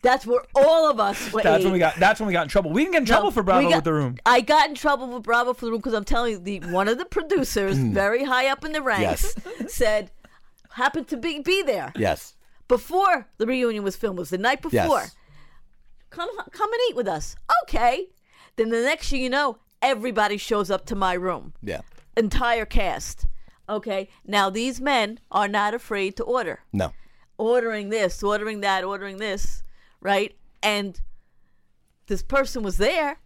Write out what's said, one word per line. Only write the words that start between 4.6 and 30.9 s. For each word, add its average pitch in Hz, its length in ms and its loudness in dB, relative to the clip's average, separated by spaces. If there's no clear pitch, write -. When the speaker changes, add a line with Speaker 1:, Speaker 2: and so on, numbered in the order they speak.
Speaker 1:
in 294 60 -10
trouble 269 320 0
with 240 160 -8
Bravo 240 300 2
for 240 120 -8
the 226 60 -4
room 226 100 -2
'cause 233 120 -2
I'm 208 120 -2
telling 233 260 2
you, 202 80 -6
the, 190 200 -8
one 190 160 2
of 233 100 2
the 359 60 -6
producers, 302 760 0
Speaker 3:
Mm. 131 140 2
Speaker 1:
very 202 320 2
high 262 240 0
up 269 160 -2
in 208 80 -8
the 294 100 -4
ranks, 240 540 0
Speaker 3:
Yes. 359 140 -8
Speaker 1:
said, 214 380 0
happened 269 380 -4
to 302 80 -4
be, 294 240 -6
be 381 220 0
there. 190 340 -2
Speaker 3:
Yes. 90 380 -2
Speaker 1:
Before 339 580 2
the 220 60 2
reunion 233 380 0
was 190 140 -4
filmed, 190 220 -4
it - 20 -6
was 147 80 -8
the 180 80 -4
night 247 220 0
Speaker 3:
Yes. 113 140 2
Speaker 1:
before. 233 200 2
"Come, 349 180 -8
come 415 200 -4
and 466 180 -2
eat 339 60 -6
with 226 120 -2
us." 160 280 -6
Okay. 254 440 0
Then 226 140 0
the 233 120 0
next 302 280 0
thing 269 120 2
you 254 80 -2
know, 269 280 0
everybody 214 560 0
shows 208 340 -2
up 185 140 -2
to 233 100 -6
my 190 180 0
room. 180 480 -6
Speaker 3:
Yeah. 90 200 -8
Speaker 1:
Entire 233 500 2
cast. - 600 0
Okay. 196 400 -4
Now, 196 240 2
these 233 300 -4
men 240 400 0
are 202 200 0
not 208 240 0
afraid 202 440 -4
to - 60 -4
order. 226 380 -4
Speaker 3:
No. 92 220 -2
Speaker 1:
Ordering 226 520 0
this, 208 340 -2
ordering 208 380 -2
that, 196 220 0
ordering 196 340 -8
this, 208 460 0
right? 202 340 0
And 202 400 -2